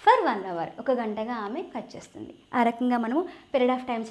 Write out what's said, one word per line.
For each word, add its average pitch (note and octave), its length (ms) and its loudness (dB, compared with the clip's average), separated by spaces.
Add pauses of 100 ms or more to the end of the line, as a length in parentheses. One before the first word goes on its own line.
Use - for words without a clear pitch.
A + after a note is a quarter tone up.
for B4 140 8 (140)
one G3+ 180 -2
hour. E3 180 -4 (140)
ఒక C4+ 100 0 (100)
గంటగా A3 340 -4 (100)
ఆమె B3+ 160 -6 (140)
కట్ A3 200 -8
చేస్తుంది. - 380 -14 (240)
ఆ B3 120 4
రకంగా B3 360 0
మనము C4 160 0 (320)
period B3 240 4
of B3+ 140 -6
time A3+ 200 -4